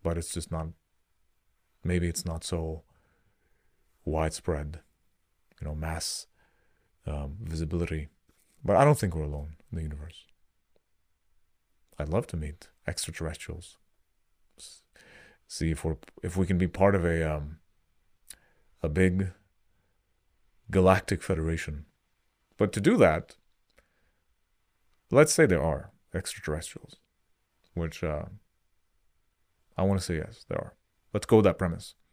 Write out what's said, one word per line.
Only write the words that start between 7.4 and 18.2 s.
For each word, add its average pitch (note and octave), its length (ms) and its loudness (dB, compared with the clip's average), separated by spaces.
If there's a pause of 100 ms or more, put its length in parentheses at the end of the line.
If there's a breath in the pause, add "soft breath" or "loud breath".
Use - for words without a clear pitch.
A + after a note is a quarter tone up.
visibility. D#2+ 680 -4 (540)
But G2 140 4
I C#3 80 8
don't D3 120 6
think F2 180 -2
we're D#2 80 -2
alone D2 320 -8 (160)
in E2+ 60 -6
the E2 60 -6
universe. D2+ 420 -12 (1700)
I'd D2 100 -6
love G#2+ 180 -2
to - 100 -6
meet D2+ 320 -8 (180)
extraterrestrials. - 920 -8 (800)
S-, - 260 -20 (640 soft breath)
see D#2+ 240 -2
if D2+ 120 -4
we're, D#2+ 140 -4 (260)
if F2+ 140 -6
we F#2 100 2
can F#2 100 2
be F2+ 100 2
part G2 280 4
of F2 100 2
a, E2 180 2
um, D2+ 340 -4 (1200 loud breath)